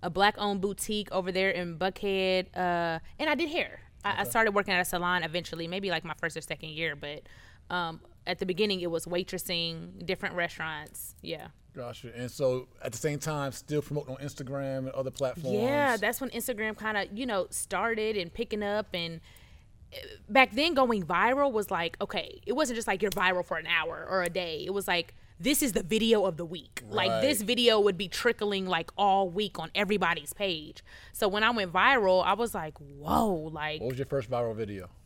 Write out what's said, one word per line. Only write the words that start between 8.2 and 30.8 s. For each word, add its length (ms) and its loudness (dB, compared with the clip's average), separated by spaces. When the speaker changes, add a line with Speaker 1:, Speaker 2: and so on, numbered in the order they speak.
Speaker 1:
at 140 -4
the 60 0
beginning, 340 0
it 100 -2
was 160 -2
waitressing, 1000 -4
different 300 -4
restaurants. 880 -6
Yeah. 260 -8
Speaker 2:
Gotcha. 400 -12
And 160 -8
so, 380 0
at 120 -6
the 40 -8
same 220 -2
time, 320 -2
still 300 -2
promoting 340 -6
on 60 -12
Instagram 580 -6
and 120 -4
other 200 -4
platforms? 460 -2
Speaker 1:
Yeah, 400 4
that's 240 -2
when 80 -4
Instagram 500 -4
kinda, 340 -2
you 120 -6
know, 240 0
started 680 0
and 180 -4
picking 300 -4
up, 300 0
and, 260 -6
uh, 40 -12
back 240 6
then, 220 2
going 280 4
viral 480 2
was 180 -2
like, 300 -2
okay, 480 -6
it 60 0
wasn't 240 0
just, 100 -6
like, 140 0
you're 100 2
viral 320 2
for 140 -4
an 100 -8
hour 420 0
or 140 2
a 60 2
day. 360 -4
It 80 -6
was 140 -2
like, 260 0
this 220 2
is 80 2
the 120 0
video 420 4
of 100 0
the 80 -6
week. 460 -10
Like, 320 2
this 180 4
Speaker 2:
Right. 80 -4
Speaker 1:
video 320 8
would 180 6
be 120 -4
trickling, 580 0
like, 300 0
all 320 6
week 280 -2
on 160 -10
everybody's 600 2
page. 500 -4